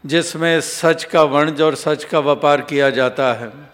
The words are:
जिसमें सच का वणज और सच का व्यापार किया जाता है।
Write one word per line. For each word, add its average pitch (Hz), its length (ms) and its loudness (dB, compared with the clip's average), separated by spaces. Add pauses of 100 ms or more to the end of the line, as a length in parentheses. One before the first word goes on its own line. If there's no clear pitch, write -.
जिसमें 165 560 -2
सच 165 440 -2
का - 180 2
वणज 147 380 0
और 156 140 2
सच 151 300 -4
का 160 160 -2
व्यापार 143 400 2
किया 139 300 0
जाता 127 420 0
है। 113 200 -8 (220)